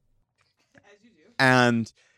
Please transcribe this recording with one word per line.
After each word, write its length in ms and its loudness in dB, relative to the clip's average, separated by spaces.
And 540 0